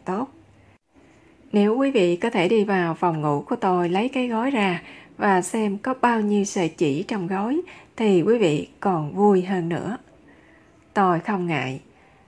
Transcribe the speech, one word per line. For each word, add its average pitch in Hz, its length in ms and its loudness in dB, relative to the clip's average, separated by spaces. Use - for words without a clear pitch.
tốt. 233 240 -6
Nếu 208 260 4
quý 277 140 2
vị 175 240 2
có 226 140 -2
thể 185 180 2
đi 214 160 4
vào 180 300 0
phòng 160 280 0
ngủ 147 260 0
của 247 80 -4
tôi 180 340 0
lấy 208 200 0
cái 254 180 -2
gối 233 240 -2
ra 190 300 0
và 190 240 2
xem 202 360 -4
có 262 240 -4
bao 233 200 2
nhiêu 208 240 2
sợi 175 240 -2
chỉ 156 340 -2
trong 190 240 -6
gối, 214 340 -2
thì 202 260 4
quý 226 160 2
vị 160 300 0
còn 160 340 -2
vui 196 280 4
hơn 180 280 -4
nữa. 170 280 -4
Tôi 180 260 2
không 180 280 -4
ngại. 135 340 -4